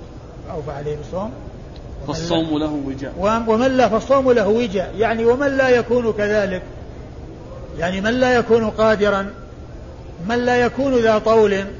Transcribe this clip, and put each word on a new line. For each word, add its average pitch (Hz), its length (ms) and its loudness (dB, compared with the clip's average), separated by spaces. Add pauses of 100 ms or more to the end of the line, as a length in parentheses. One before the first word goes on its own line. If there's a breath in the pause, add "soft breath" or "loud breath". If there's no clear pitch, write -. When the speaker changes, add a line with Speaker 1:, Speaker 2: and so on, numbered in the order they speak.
(500)
Speaker 1:
أو 160 120 -8
فعليه 147 340 -6
بالصوم، 185 360 -8 (760)
"ومن - 0 -
لا"، 147 60 -6
Speaker 2:
"فالصوم 165 440 -2
له 151 280 -2
وجاء". 131 320 -8
Speaker 1:
وم-، 220 300 0
"ومن 254 280 4
لا"، 247 120 6
فالصوم 262 440 2
له 220 160 4
وجاء، 220 500 0
يعني 226 260 0
ومن 269 320 2
لا 262 120 4
يكون 233 440 2
كذلك، 208 500 0 (1160)
يعني 185 220 -2
من 214 100 0
لا 254 240 4
يكون 226 360 4
قادرا، 202 600 2 (1000)
من 240 100 0
لا 247 180 2
يكون 247 420 2
ذا 220 200 4
طول 208 460 4 (160)